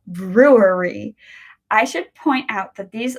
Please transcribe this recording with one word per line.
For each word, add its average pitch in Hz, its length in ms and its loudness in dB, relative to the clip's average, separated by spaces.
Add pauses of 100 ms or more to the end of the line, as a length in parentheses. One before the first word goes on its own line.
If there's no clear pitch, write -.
brewery. 190 1080 2 (540)
I 220 160 0
should 339 300 -10
point 262 340 -4
out 196 260 -10
that 190 160 -14
these 247 280 -8